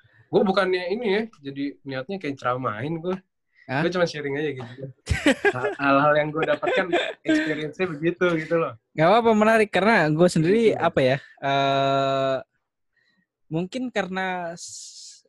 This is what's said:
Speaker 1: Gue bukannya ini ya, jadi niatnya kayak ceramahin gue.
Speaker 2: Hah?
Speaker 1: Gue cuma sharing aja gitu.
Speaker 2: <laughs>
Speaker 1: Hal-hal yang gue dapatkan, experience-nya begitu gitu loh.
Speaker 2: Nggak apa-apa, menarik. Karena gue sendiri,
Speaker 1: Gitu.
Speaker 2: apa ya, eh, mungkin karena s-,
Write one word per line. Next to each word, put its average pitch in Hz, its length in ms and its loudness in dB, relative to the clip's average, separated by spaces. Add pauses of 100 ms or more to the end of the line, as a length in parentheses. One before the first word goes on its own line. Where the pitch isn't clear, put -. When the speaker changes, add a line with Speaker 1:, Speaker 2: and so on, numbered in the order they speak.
(280)
Speaker 1:
Gue 180 140 2
bukannya 185 460 0
ini 226 220 -4
ya, 202 120 0 (200)
jadi 139 220 -8 (200)
niatnya 135 340 -8
kayak 147 200 -8
ceramahin 123 600 -4
gue. 180 180 -4 (480)
Speaker 2:
Hah? 131 200 -2
Speaker 1:
Gue 175 80 0
cuma 175 120 0
sharing 147 320 -4
aja 151 180 -4
gitu. 117 180 -12 (340)
Speaker 2:
<laughs> 370 720 0
Speaker 1:
Hal-hal 139 380 4
yang 151 160 0
gue 151 140 -2
dapatkan, 185 420 0 (340)
experience-nya 156 680 -2
begitu 170 360 -2 (120)
gitu 156 200 -2
loh. 143 180 -2 (160)
Speaker 2:
Nggak 156 180 2
apa-apa, 226 240 4
menarik. 214 360 4
Karena 190 380 4
gue 156 200 4
sendiri, 180 420 4
Speaker 1:
Gitu. - 120 0
Speaker 2:
apa 165 200 2
ya, 131 200 4
eh, 135 1160 0 (1120)
mungkin 185 400 -6
karena 185 680 -6
s-, - 460 -18 (300)